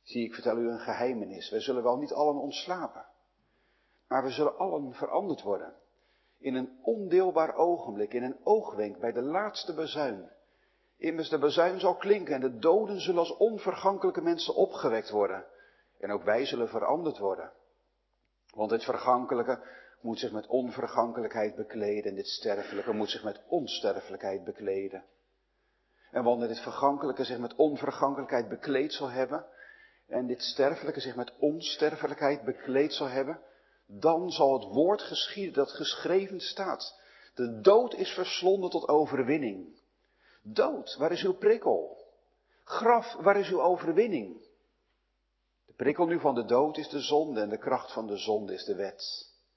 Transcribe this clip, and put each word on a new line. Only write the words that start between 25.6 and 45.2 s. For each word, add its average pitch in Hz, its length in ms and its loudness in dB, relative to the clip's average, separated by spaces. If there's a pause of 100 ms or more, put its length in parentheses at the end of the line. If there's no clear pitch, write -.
En 123 140 0
wanneer 120 240 2
dit 113 120 -6
vergankelijke 135 640 0
zich 123 140 -6
met 120 160 -6
onvergankelijkheid 139 920 0
bekleed 139 440 -2
zal 135 180 -6
hebben 131 360 -4 (600)
en 123 200 -2
dit 123 160 -4
sterfelijke 143 580 0
zich 127 160 -8
met 123 220 -6
onsterfelijkheid 151 1040 0
bekleed 139 480 2
zal 143 160 -4
hebben, 135 320 -2 (460)
dan 165 440 2
zal 139 220 4
het 101 200 -2
woord 165 300 4
geschieden - 520 -6
dat 139 160 2
geschreven 190 720 -2
staat. - 600 -6 (340)
De 117 260 -4
dood 220 340 8
is 190 160 -4
verslonden 185 600 0
tot - 180 -2
overwinning. 131 920 2 (600)
Dood, 220 540 0
waar 160 160 0
is 165 120 -4
uw 185 120 2
prikkel? 180 680 2 (580)
Graf, - 560 2
waar 202 160 6
is 180 140 0
uw 175 120 2
overwinning? 165 840 2 (1200)